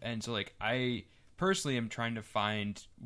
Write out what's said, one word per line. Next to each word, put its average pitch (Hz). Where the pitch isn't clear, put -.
And 113
so, 117
like, 101
I 120
personally 180
am 117
trying 117
to 110
find 104